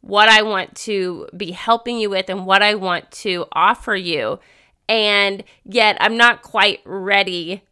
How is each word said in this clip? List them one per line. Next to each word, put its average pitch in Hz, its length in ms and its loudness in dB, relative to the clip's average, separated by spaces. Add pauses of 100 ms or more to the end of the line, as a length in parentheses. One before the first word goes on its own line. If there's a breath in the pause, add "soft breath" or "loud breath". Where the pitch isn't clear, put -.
what 208 260 4
I 214 140 6
want 208 320 -4
to 185 600 -6
be 175 180 -10
helping 233 460 -2
you 208 120 -2
with 190 180 -4
and 185 160 -6
what 190 160 4
I 208 140 4
want 185 380 -4
to 180 400 -6
offer 208 420 0
you. 165 440 -4 (500 soft breath)
And 202 560 0 (200 soft breath)
yet 214 360 0
I'm 220 160 0
not 233 260 4
quite 208 420 0
ready 185 880 -4